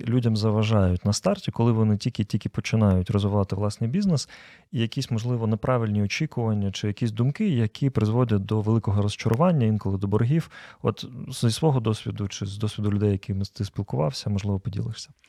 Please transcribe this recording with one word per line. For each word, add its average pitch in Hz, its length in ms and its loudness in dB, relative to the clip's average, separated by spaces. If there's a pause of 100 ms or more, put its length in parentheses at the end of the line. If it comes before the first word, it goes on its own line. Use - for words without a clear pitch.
людям 117 300 2
заважають 104 680 2
на 104 80 4
старті, - 380 0
коли 120 200 4
вони 110 260 4
тільки-тільки - 520 -2
починають 101 600 2
розвивати 101 460 2
власний 104 340 -2
бізнес, 175 400 0 (420)
і 147 80 -2
якісь, 117 320 -2
можливо, 113 360 0
неправильні 110 560 0
очікування 107 680 -2
чи - 160 -4
якісь 110 240 -2
думки, 135 380 0
які 123 400 0
призводять 110 560 2
до 107 160 0
великого 107 400 2
розчарування, 120 640 2
інколи 104 320 0
до 98 100 -2
боргів? 117 420 0 (320)
От - 240 -4 (240)
зі 123 220 0
свого 135 280 0
досвіду 107 480 -2
чи - 180 -8
з 98 120 -8
досвіду 104 340 -2
людей, 104 200 2
якими 98 340 -2
ти - 200 -6
спілкувався, 131 640 -4
можливо, 101 300 -2
поділишся? 113 500 -6 (200)